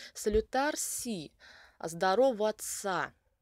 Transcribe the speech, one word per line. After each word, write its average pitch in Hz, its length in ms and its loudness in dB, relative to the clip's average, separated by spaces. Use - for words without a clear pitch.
Salutarsi, 220 1160 -2
здороваться, 190 1300 0